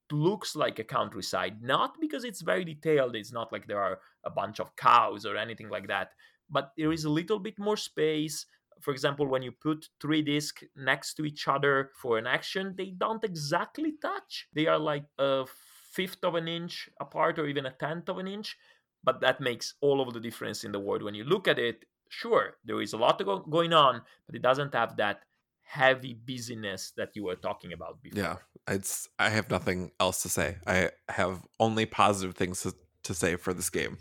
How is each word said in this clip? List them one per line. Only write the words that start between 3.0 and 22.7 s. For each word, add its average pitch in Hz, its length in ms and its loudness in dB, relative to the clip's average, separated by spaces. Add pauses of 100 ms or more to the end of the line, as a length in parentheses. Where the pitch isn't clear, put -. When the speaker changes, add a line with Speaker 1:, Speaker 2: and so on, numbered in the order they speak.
Speaker 1:
It's 107 160 -8
not 117 220 -6
like 104 140 -8
there 101 140 -2
are 95 180 0 (260)
a - 40 -4
bunch 98 300 -4
of - 160 -6
cows 110 500 6
or 104 120 -2
anything 110 320 -6
like 101 180 -6
that, 95 220 -2 (400)
but 139 280 -4
there 156 140 2
is 156 140 -2
a 151 40 0
little 175 300 0
bit 196 180 -10
more 208 200 0
space. 156 680 -2 (360)
For 143 100 -2
example, 139 360 0
when 131 160 2
you 123 100 -8
put 156 340 -2 (140)
three 156 200 2
discs 147 420 -2 (120)
next 135 380 -2
to 156 120 -6
each 151 220 -6
other 139 440 2 (100)
for 117 160 2
an 113 100 -2
action, 185 500 -2
they 190 200 -6
don't 220 260 -2
exactly 180 800 -2
touch. - 520 -8
They 156 140 0
are, 160 120 4
like, 147 260 -2 (120)
a 135 280 2 (460)
fifth 190 320 -4
of 170 120 0
an 165 140 -2
inch 170 400 -8 (100)
apart 160 400 0
or 147 80 0
even 139 180 -2
a 131 60 -4
tenth 165 380 -6
of 180 80 -2
an 185 100 -6
inch, 208 300 -10 (460)
but 127 180 2
that 127 180 4
makes 123 420 -4
all 139 200 4
of 123 120 -2
the 117 60 -8
difference 110 440 -6
in 107 80 -8
the 101 80 -2
world. 101 240 -2
When 104 120 -6
you 104 80 -8
look 190 240 2
at 120 120 4
it, 117 260 -2 (240)
sure, 190 560 0
there 110 160 -2